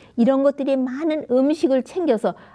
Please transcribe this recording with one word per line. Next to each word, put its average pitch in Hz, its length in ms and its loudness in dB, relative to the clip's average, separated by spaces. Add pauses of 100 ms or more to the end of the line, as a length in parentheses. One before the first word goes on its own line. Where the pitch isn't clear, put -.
(160)
이런 269 280 2
것들이 277 340 0
많은 277 520 -4
음식을 262 540 0
챙겨서, 233 520 -2 (200)